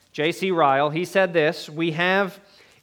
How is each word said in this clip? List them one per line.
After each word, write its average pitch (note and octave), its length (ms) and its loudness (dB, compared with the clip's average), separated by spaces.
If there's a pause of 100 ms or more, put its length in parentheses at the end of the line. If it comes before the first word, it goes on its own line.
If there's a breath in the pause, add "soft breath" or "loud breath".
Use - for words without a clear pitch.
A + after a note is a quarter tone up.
(120 soft breath)
J D#3 220 -2
C F#3 180 -4
Ryle. D3 380 4
He E3 160 -4
said F#3+ 260 0
this, E3 380 0
"We D#3+ 220 -4
have F3+ 500 0 (420 soft breath)